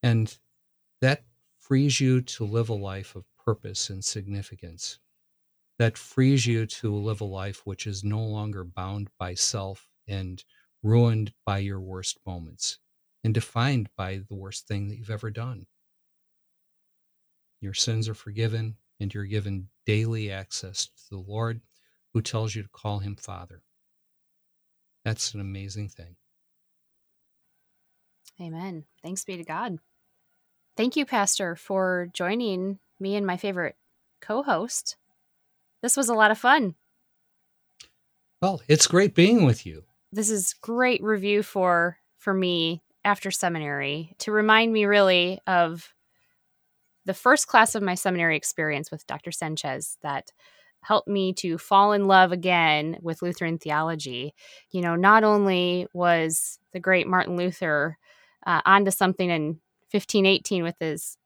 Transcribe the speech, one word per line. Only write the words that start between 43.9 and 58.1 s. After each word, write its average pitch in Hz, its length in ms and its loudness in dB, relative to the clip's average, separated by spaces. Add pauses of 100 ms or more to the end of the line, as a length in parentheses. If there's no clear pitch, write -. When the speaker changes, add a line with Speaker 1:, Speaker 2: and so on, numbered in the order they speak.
Speaker 2:
to - 120 -6
remind 220 420 4
me 214 120 2
really 190 600 4
of 170 480 0 (1120)
the 190 80 -4
first 254 340 4
class 220 280 6
of 208 80 -2
my 185 100 0
seminary 175 420 0
experience 151 540 -4
with - 160 -14
Doctor - 260 -10
Sanchez 151 720 -6
that 143 300 -8 (500)
helped - 260 0
me 190 260 0
to 170 260 -4
fall 202 320 4
in 202 160 2
love 185 240 8
again 165 680 2
with 170 220 -6
Lutheran 170 380 -2
theology. 147 760 -4 (380)
You 185 100 -4
know, 170 140 0
not 202 280 8
only 185 680 4
was 170 640 0 (160)
the 190 60 -8
great 185 280 4
Martin 180 300 2
Luther, 165 600 -2 (480)